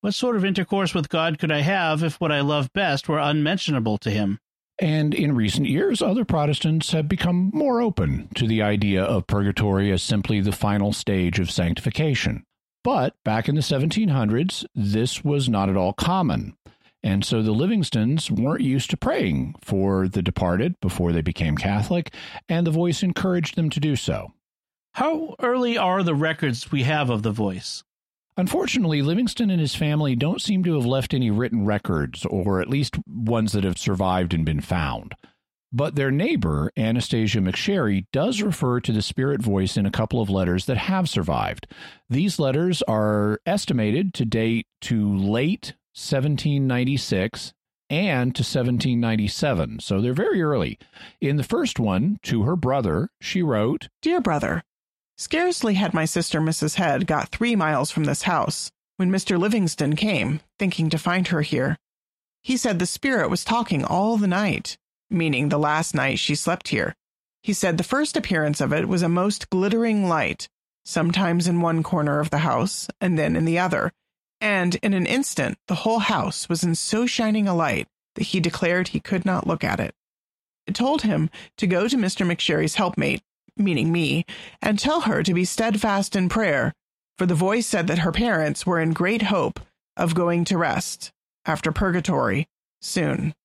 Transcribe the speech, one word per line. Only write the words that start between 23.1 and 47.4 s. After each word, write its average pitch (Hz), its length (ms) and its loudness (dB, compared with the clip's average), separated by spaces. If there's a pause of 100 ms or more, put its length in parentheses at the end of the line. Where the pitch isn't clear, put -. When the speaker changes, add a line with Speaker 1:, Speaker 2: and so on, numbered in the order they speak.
Speaker 2:
them 160 140 0
to 143 100 -4
do 147 160 0
so. 55 360 -4 (640)
Speaker 1:
How 311 460 -2
early 247 360 2
are 190 280 2
the 170 100 2
records 151 560 -2
we 139 140 0
have 147 260 2
of 110 140 0
the 110 80 0
Voice? 101 500 -4 (540)
Speaker 2:
Unfortunately, 185 680 0
Livingston 208 480 0
and 180 100 2
his 147 140 0
family 151 400 0
don't 147 260 0
seem 190 220 0
to 170 120 2
have 131 120 0
left 131 260 0
any 127 160 2
written 110 360 0
records, 85 600 -2
or 95 360 0
at 87 100 -2
least 139 340 -2
ones 110 460 0
that 98 140 0
have 90 140 -2
survived 92 540 0
and 82 120 0
been 76 160 0
found. 67 560 -4 (560)
But 143 240 -2
their 135 160 0
neighbor, 135 640 0
Anastasia 113 640 0
McSherry, 101 720 0
does 208 280 -2
refer 139 400 0
to - 120 -2
the 107 100 0
spirit 131 400 -2
voice 98 340 0
in 101 100 2
a 98 40 0
couple 113 300 0
of 101 100 -2
letters 92 360 0
that 123 120 0
have 185 300 0
survived. 76 580 -2 (420)
These 160 300 0
letters 156 440 0
are 107 600 2
estimated 160 720 0
to - 100 -2
date 113 420 0 (160)
to 104 340 2
late 113 580 0 (180)
seventeen 143 760 0
ninety-six 123 840 -2 (380)